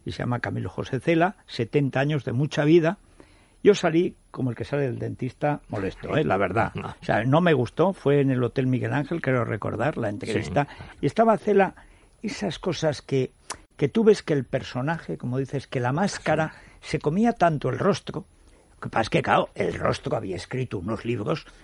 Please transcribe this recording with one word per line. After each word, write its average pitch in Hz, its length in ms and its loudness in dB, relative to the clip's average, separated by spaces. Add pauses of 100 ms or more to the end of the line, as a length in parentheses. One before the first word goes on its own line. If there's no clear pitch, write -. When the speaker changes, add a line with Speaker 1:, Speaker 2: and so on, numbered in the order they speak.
Speaker 1:
y - 60 -6
se - 80 -8
llama 120 200 -2
Camilo 110 300 -6
José - 300 -6
Cela, 170 380 2 (100)
setenta 131 540 0
años 143 240 0
de 117 80 -4
mucha 147 320 0
vida. 165 320 6 (640)
Yo 196 120 8
salí 175 400 2 (160)
como 131 200 -4
el 113 40 -8
que - 80 -8
sale 143 200 -2
del 117 160 -4
dentista 131 680 -4
molesto, 98 460 -4
¿eh? 151 80 2
La 98 140 2
verdad. 98 380 0
Speaker 2:
No. 101 120 -6 (140)
Speaker 1:
O - 40 -18
sea, - 200 0
no 143 160 4
me 175 120 4
gustó, 143 380 2
fue 143 300 2
en 135 100 2
el 127 120 0
Hotel 131 240 0
Miguel 117 260 0
Ángel, 170 280 -2
creo 127 220 0
recordar, 113 540 -2
la 113 120 -4
entrevista, 107 600 -2
Speaker 2:
Sí. - 320 -18
Speaker 1:
y 143 60 0
estaba 220 300 4
Cela, 196 380 2 (460)
esas 196 380 -6
cosas 156 420 -2
que, 131 300 -2 (440)
que 143 140 0
tú 226 140 2
ves 208 200 6
que - 100 -2
el 135 120 0
personaje, 147 720 -4
como 123 220 -4
dices, 135 280 -6
que - 120 -4
la 120 120 0
máscara 156 640 0 (280)
Speaker 2:
Sí. - 100 -14
Speaker 1:
se 156 80 0
comía 208 340 2
tanto 160 360 2
el 120 100 -4
rostro. - 460 -2 (500)
Lo - 60 -20
que - 80 -10
pasa - 140 0
es 104 60 -6
que, 156 140 2
claro, 135 320 2
el - 180 -2
rostro 127 420 -2
había 98 200 -4
escrito 123 420 -6
unos 98 260 -6
libros 117 420 -4 (180)